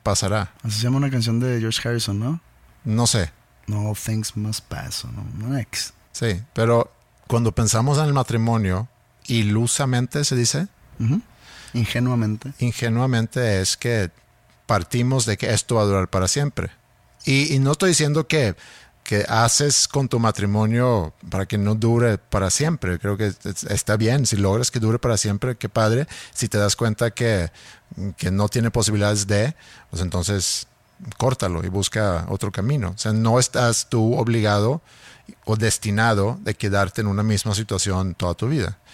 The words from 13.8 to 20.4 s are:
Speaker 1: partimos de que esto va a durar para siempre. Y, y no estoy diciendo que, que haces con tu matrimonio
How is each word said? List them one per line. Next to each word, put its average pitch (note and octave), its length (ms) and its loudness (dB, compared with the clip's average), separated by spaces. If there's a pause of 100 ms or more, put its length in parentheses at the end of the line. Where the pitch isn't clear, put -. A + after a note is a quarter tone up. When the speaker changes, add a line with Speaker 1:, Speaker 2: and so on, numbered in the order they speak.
Speaker 1:
partimos A#2+ 600 0
de G#2+ 120 0
que A2+ 160 0
esto A2+ 220 0
va A2 60 4
a G#2 40 4
durar G2 240 2
para F#2 200 0
siempre. C#3 400 -2 (560)
Y, C#3+ 280 2
y C3+ 60 4
no C3+ 140 4
estoy F#3 160 2
diciendo D3+ 380 2
que, B2+ 280 2 (480)
que G#2 240 0
haces A#2 640 2
con C#3 180 0
tu B2 120 0
matrimonio G#2+ 960 2 (160)